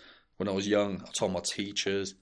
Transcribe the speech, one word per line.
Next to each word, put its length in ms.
when 100
I 40
was 140
young. 400
I 60
told 200
my 80
teachers. 800